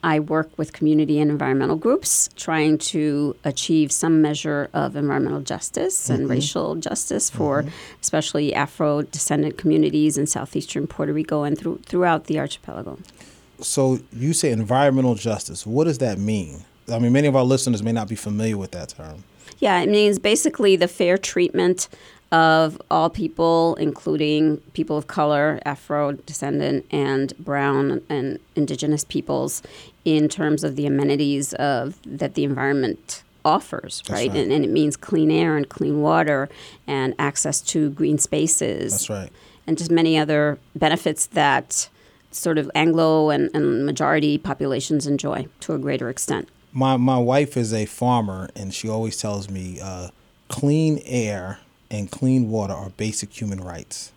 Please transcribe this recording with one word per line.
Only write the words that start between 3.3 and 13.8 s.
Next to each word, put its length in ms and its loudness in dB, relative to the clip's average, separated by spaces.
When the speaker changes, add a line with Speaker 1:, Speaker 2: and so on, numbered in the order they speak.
Speaker 1:
achieve 480 2
some 300 4
measure 520 0
of 220 -2
environmental 440 0
justice 720 -4
and 120 2
Speaker 2:
Mm-hmm. 100 -2
Speaker 1:
racial 440 -2
justice 540 -4
for 320 0
Speaker 2:
Mm-hmm. 380 -12
Speaker 1:
especially 540 -2
Afro-descendant 1000 -2
communities 600 2
in 80 0
southeastern 640 -4
Puerto 240 -4
Rico 320 -2
and 140 0
thro-, 280 -6
throughout 380 0
the 160 -2
archipelago. 580 -10
Speaker 2:
So 400 0